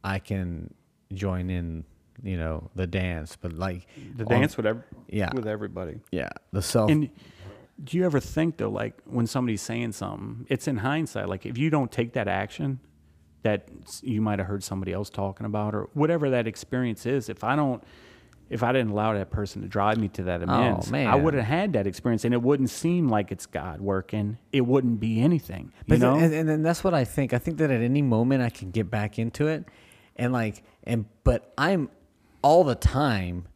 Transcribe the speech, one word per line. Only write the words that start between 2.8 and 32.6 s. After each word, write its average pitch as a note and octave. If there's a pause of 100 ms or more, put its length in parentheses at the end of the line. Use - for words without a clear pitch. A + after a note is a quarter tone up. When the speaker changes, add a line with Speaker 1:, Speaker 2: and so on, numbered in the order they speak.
Speaker 1:
dance, F2+
but, F2
like, F2+ (280)
Speaker 2:
The A#2
Speaker 1:
on A2 (120)
Speaker 2:
dance C#3
with A2
ev-, A2+ (240)
Speaker 1:
Yeah. G2
Speaker 2:
with A#2
everybody. F#2 (120)
Speaker 1:
Yeah. D#2+ (220)
The G2
self. A2
Speaker 2:
And D3+ (760)
do D#3
you F#3
ever D3
think, D#3+
though, G#2
like, G#2+ (100)
when A#2+
somebody's A#2+
saying A#2
something, G2+
it's C3+
in C3+
hindsight, B2+
like, F#2+
if A#2
you D3+
don't C#3+
take A#2
that A2
action G#2+ (640)
that G#2 (180)
s-, -
you A2
might G#2
have F2+
heard G2
somebody F#2+
else G2+
talking G2
about G#2+
or -
whatever D3+
that A#2+
experience A#2
is, C#3
if G#2+
I B2
don't, C#3 (680)
if B2
I B2
didn't A#2
allow G#2+
that G2
person G2+
to G2
drive G#2
me G#2
to F#2+
that F2
Speaker 1:
Oh, -
Speaker 2:
immense, B2
I -
Speaker 1:
man. C#3
Speaker 2:
wouldn't C#3+
have C#3+
had G3
that G2+
experience, A2+
and A#2+
it A#2+
wouldn't C3
seem E3+
like G#2
it's F#2
God D#2+
working. G2+ (140)
It C3+
wouldn't B2
be A2
anything, -
you -
Speaker 1:
But A#2+
th-, A#2+
Speaker 2:
know? B2+
Speaker 1:
and, E3
and D#3
then D#3
that's E3
what F#3
I C3+
think. C3
I B2
think D#3
that D3+
at A#2
any C3
moment B2+
I A#2
can G2
get G2
back G#2
into A#2
it, D#3+ (540)
and, B2
like, A2+ (200)
and, A2+ (180)
but A#2+
I'm D#3+ (540)
all D#3+